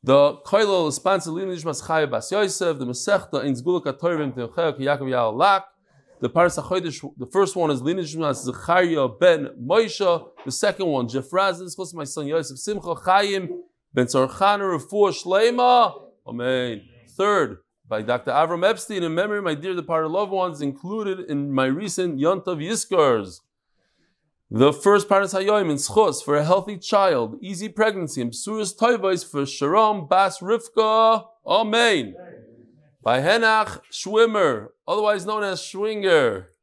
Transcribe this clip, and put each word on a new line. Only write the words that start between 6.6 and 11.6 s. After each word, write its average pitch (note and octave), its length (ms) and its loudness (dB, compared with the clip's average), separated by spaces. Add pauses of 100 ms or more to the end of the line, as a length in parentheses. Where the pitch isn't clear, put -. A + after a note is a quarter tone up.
the B2 80 -12
first F#3+ 300 0
one D#3+ 140 0
is B2+ 120 -2
Lina F3 200 -2
Nishmas D3 420 -4
Zechariah D#3+ 640 0
ben D#3 420 2 (100)
Moshe. F3+ 680 0 (180)
The C3 60 -6
second G3 340 0
one, C3 220 0
Jeff B2+ 220 -6
Razin, F#3 360 0